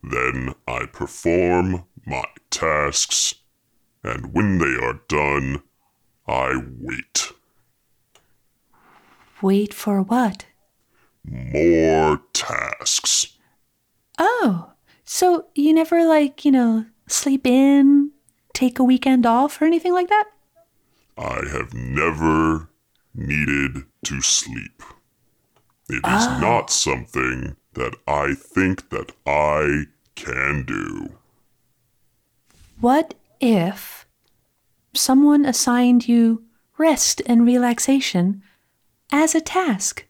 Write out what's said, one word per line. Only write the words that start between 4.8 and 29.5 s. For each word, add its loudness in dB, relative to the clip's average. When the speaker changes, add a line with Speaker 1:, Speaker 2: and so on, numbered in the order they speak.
Speaker 1:
are -6
done, -2
I -2
wait. -8
Speaker 2:
Wait 2
for -2
what? -2
Speaker 1:
More 0
tasks. -6
Speaker 2:
Oh, 0
so 0
you 2
never, 2
like, 2
you 4
know, 2
sleep -2
in, 6
take -2
a 2
weekend 4
off, 2
or 2
anything 2
like 0
that? 2
Speaker 1:
I -6
have -8
never 0
needed -4
to -10
sleep. -6
It -6
is 0
Speaker 2:
Oh. -4
Speaker 1:
not 0
something -4
that -8
I -2
think -4
that -10
I 0